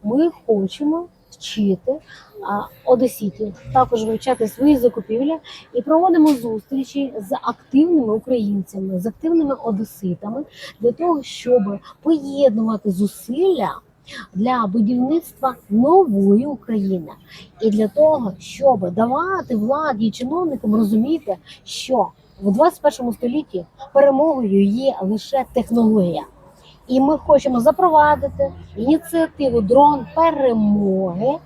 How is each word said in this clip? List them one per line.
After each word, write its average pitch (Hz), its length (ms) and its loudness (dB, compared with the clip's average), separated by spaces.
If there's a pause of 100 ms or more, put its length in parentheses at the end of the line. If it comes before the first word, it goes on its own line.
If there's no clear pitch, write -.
Ми 277 280 0 (160)
хочемо 294 600 -2 (240)
вчити, 202 640 -4 (560)
а, 208 140 -4 (280)
одеситів 220 640 -2 (180)
також 247 320 0
вивчати 226 440 -2
свої 285 280 2
закупівлі 247 640 -2 (340)
і 247 100 -2
проводимо 320 460 4
зустрічі 262 920 -4
з 202 240 -6
активними 269 720 0
українцями, 202 880 -4
з 180 60 -6
активними 311 480 -2
одеситами 214 920 -6 (360)
для 233 120 2
того, 320 300 -2
щоб 247 400 0 (400)
поєднувати 269 880 0
зусилля 226 800 -2 (640)
для 233 320 0
будівництва 247 880 -2 (160)
нової 226 760 4
України 196 680 -4 (480)
і 220 100 2
для 214 180 0
того, 285 500 2
щоб 233 520 0
давати 262 680 -2
владі 240 500 -2
і 214 40 0
чиновникам 269 640 -4
розуміти, 226 640 0 (280)
що - 440 -2 (340)
в 196 100 0
двадцять 311 300 2
першому 254 300 -2
столітті 240 540 -6 (260)
перемогою 269 720 2
є 240 380 0
лише 220 420 -4 (100)
технологія. 214 680 0 (680)
І 262 120 2
ми 285 180 2
хочемо 262 420 2
запровадити 294 920 2 (240)
ініціативу 285 840 0
"Дрон 269 540 4
перемоги" 214 1300 0